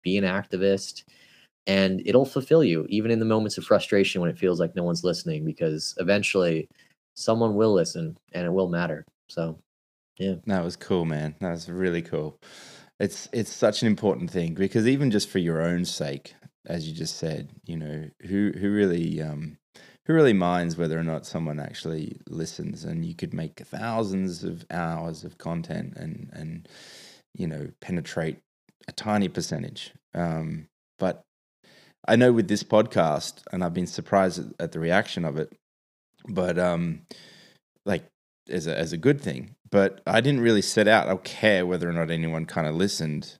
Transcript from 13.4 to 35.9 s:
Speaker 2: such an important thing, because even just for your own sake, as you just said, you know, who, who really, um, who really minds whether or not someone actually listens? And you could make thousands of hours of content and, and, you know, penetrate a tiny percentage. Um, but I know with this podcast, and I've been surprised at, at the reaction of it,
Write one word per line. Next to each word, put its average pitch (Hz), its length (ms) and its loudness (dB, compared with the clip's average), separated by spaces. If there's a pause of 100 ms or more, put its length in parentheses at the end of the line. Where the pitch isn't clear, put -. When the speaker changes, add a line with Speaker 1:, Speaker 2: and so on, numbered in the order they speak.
Speaker 2:
such 107 300 2
an 113 40 4
important 98 440 0
thing, 82 240 -2
because 107 320 2
even 135 240 4
just 104 180 0
for - 80 -2
your 82 240 0
own 87 240 0
sake, 71 480 -6 (320)
as 80 220 -6
you 78 80 -8
just 82 220 -8
said, 78 320 -6 (180)
you 85 100 -8
know, 78 320 -8 (140)
who, 98 360 0
who 101 120 0
really, 87 500 2
um, 76 360 -8 (500)
who 156 80 2
really 143 180 8
minds 87 420 2
whether 82 220 -2
or 82 60 -2
not 80 240 -4
someone 78 320 -4
actually 78 680 -8
listens? 80 560 -8
And 82 220 -6
you 85 80 -8
could 85 180 -8
make 82 280 -8
thousands 98 840 -4
of 87 280 -8
hours 82 520 -4
of 80 140 -16
content 85 600 -6
and, - 360 -12
and, 82 340 -12 (680)
you 92 100 -6
know, 76 220 -6 (120)
penetrate 82 600 -4 (480)
a - 60 -14
tiny 107 340 0
percentage. 85 640 -6 (240)
Um, 80 500 -4 (320)
but 90 240 -2 (840)
I - 80 6
know 123 180 8
with 110 140 4
this 101 160 0
podcast, 95 880 2
and 92 120 -2
I've 85 120 -2
been 90 100 0
surprised 92 540 2
at, 78 60 -8 (200)
at 82 60 -6
the 85 80 -6
reaction 85 460 0
of 73 120 -4
it, 78 160 -6 (760)